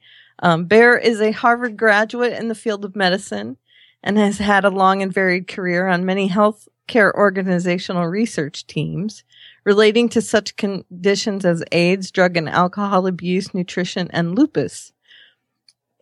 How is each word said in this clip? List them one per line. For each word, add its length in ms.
Um, 220
Baer 300
is 260
a 100
Harvard 440
graduate 580
in 160
the 60
field 300
of 100
medicine 600
and 140
has 200
had 260
a 60
long 320
and 100
varied 360
career 400
on 180
many 240
healthcare 840
organizational 920
research 600
teams 560
relating 460
to 120
such 340
conditions 920
as 260
aids, 400
drug 260
and 100
alcohol 600
abuse, 480
nutrition, 560
and 260
lupus. 560